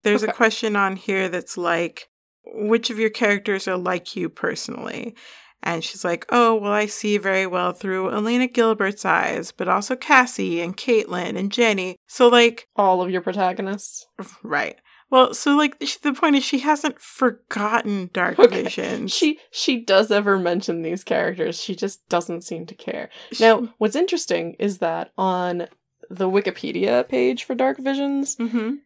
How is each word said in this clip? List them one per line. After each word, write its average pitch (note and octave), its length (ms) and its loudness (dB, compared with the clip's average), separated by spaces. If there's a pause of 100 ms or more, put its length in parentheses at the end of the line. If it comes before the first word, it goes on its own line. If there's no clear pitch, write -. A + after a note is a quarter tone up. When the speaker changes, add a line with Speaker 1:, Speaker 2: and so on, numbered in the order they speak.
Speaker 1:
There's G#3 200 2
a G#3+ 60 -2
Speaker 2:
Okay. - 80 -4
Speaker 1:
question A3 400 0
on G3 200 0
here F#3+ 320 -2
that's E3+ 300 -8
like, E3+ 500 -2 (380)
"Which G#3+ 420 0
of A3 100 -6
your A3 120 0
characters G3+ 580 0
are F#3+ 80 -2
like F3+ 400 -4
you F3 140 -4
personally?" - 840 -8 (480)
And E3+ 220 -6
she's - 220 -12
like, E3+ 240 -4
"Oh, A#3+ 240 4
well, G3+ 180 -2
I G#3 140 0
see G#3 320 -2
very F#3+ 280 0
well F3+ 280 -2
through F#3+ 360 -4
Elena A#3+ 360 0
Gilbert's A3 580 0
eyes, E3+ 480 0
but F#3 160 -6
also G3+ 260 0
Cassie A#3+ 680 2
and F3 120 -6
Caitlin F3+ 600 -2
and G3 160 -2
Jenny." G3 440 2 (100)
So, - 220 6
like A#3+ 380 4 (100)
Speaker 2:
All F#3 260 4
of F#3 80 -2
your F#3 100 0
protagonists. F#3+ 880 -4 (360)
Speaker 1:
Right. C#3+ 340 -4 (340)
Well, B3+ 240 6
so, C#4+ 220 2
like, D4 260 2
sh-, - 140 -6
the C#4+ 180 -4
point D4 220 4
is C4 80 2
she C4+ 160 -2
hasn't D4 380 0
forgotten G#3 1160 -2
Dark F#3 240 0
Speaker 2:
Okay. F#3+ 240 6
Speaker 1:
Visions. - 500 -6
Speaker 2:
She, D4+ 260 0 (120)
she A#3+ 340 -2
does G#3 260 4
ever G3+ 280 2
mention F3 420 -2
these E3+ 240 -6
characters. F3 560 -2
She - 160 -6
just - 320 -8
doesn't E3+ 340 -2
seem E3 240 -10
to F#3+ 80 -18
care. - 360 -10 (220)
Speaker 1:
She - 120 0
Speaker 2:
Now, A3+ 320 4
what's G#3+ 200 -2
interesting F3+ 600 -2
is G3+ 200 -2
that E3 400 -4
on F3+ 480 0 (420)
the F#3 220 -2
Wikipedia G3 760 0
page B3+ 380 0
for C4+ 100 -6
Dark C4 240 0
Visions, C#4 580 -2
Speaker 1:
Mm-hmm. A#3 500 -2